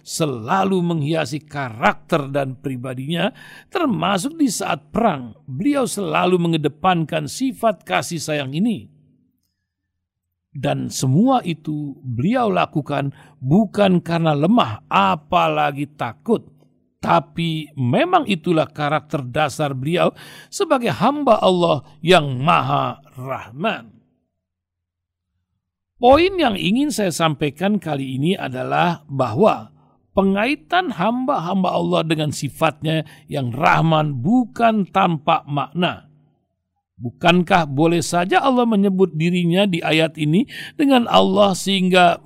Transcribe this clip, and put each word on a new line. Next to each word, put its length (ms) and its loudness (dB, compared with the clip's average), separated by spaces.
selalu 720 -2
menghiasi 640 -2
karakter 880 -4
dan 240 -4
pribadinya, 800 -6
termasuk 640 -2
di 80 2
saat 480 -4
perang, 400 -2
beliau 400 -2
selalu 480 0
mengedepankan 880 0
sifat 560 -4
kasih 400 -4
sayang 320 -6
ini. 320 -2
Dan 400 -6
semua 480 2
itu 640 -8
beliau 480 0
lakukan 560 -2
bukan 640 2
karena 320 0
lemah, 480 2
apalagi 1120 0
takut. 540 -4
Tapi 720 -2
memang 560 2
itulah 400 0
karakter 560 -4
dasar 480 -2
beliau 400 0
sebagai 400 0
hamba 480 2
Allah 400 2
yang 400 4
Maha 640 0
Rahman. 720 -8
Poin 400 6
yang 160 2
ingin 400 0
saya 160 0
sampaikan 720 -2
kali 400 -6
ini 160 0
adalah 720 -2
bahwa 640 0
pengaitan 800 0
hamba-hamba 800 -2
Allah 320 0
dengan 240 -2
sifatnya 720 -2
yang 240 -4
Rahman 720 2
bukan 640 2
tanpa 640 0
makna. 560 -4
Bukankah 640 0
boleh 400 0
saja 400 0
Allah 240 2
menyebut 480 2
dirinya 480 2
di 160 -2
ayat 400 0
ini 240 2
dengan 320 2
Allah 480 4
sehingga 680 4